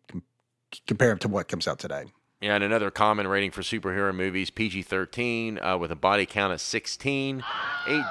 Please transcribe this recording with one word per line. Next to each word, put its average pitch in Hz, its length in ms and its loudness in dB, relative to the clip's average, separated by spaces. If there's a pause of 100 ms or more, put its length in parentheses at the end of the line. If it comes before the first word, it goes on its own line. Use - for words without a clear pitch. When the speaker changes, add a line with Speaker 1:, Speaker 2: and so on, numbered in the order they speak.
Speaker 1:
com-, 87 160 -10 (640)
compare 117 240 4
it 95 100 -2
to - 60 0
what 101 200 0
comes 85 200 -4
out 71 100 0
today. 71 280 -6 (360)
Speaker 2:
Yeah, 104 140 2
and 101 100 4
another 104 260 2
common 107 360 4
rating 98 240 2
for 98 100 -8
superhero 98 520 0
movies, 92 360 0
P 113 180 -2
G 95 140 -4
thirteen, 113 760 -2
uh, 92 200 2
with 85 120 -2
a 82 60 -4
body 95 300 4
count 101 260 0
of 80 80 -4
sixteen, 135 840 -2 (440)
eight 147 240 0